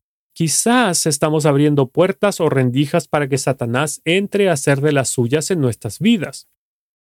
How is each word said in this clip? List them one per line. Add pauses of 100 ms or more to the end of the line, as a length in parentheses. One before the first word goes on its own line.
(340)
quizás
estamos
abriendo
puertas
o
rendijas
para
que
Satanás
entre
a
hacer
de
las
suyas
en
nuestras
vidas. (540)